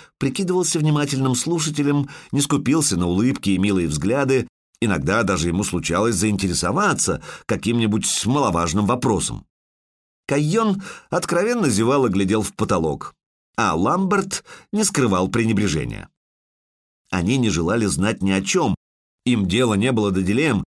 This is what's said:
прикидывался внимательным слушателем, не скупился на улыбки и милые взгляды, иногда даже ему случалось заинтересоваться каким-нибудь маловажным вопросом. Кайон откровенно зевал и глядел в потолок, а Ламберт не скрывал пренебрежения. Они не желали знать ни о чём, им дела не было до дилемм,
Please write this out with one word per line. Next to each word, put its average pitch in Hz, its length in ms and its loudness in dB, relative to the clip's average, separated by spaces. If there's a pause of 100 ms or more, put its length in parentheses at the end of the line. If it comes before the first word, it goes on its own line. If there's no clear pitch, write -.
(200)
прикидывался 180 580 0
внимательным 147 560 2
слушателем, 147 760 0 (220)
не 143 100 2
скупился 143 560 0
на 87 100 0
улыбки 101 440 0
и 92 60 2
милые 92 300 0
взгляды, 120 600 0 (320)
иногда 98 440 0
даже 90 240 0
ему 90 160 -2
случалось 92 520 -2
заинтересоваться 98 1080 0 (220)
каким-нибудь 113 800 -2
маловажным 104 600 0
вопросом. 104 600 0 (800)
Кайон 190 560 0 (260)
откровенно 180 600 0
зевал 120 360 2
и 117 40 2
глядел 98 340 2
в - 100 -8
потолок, 87 640 -2 (420)
а 98 180 2
Ламберт 175 680 0 (280)
не 107 120 -2
скрывал 98 460 2
пренебрежения. 92 800 -2 (1000)
Они 92 280 0
не 117 120 2
желали 92 380 0
знать 95 340 -2
ни 98 80 0
о 95 120 2
чём, 120 340 0 (500)
им 107 220 2
дела 110 280 2
не 117 160 2
было 107 200 2
до 95 100 0
дилемм, 110 420 2 (160)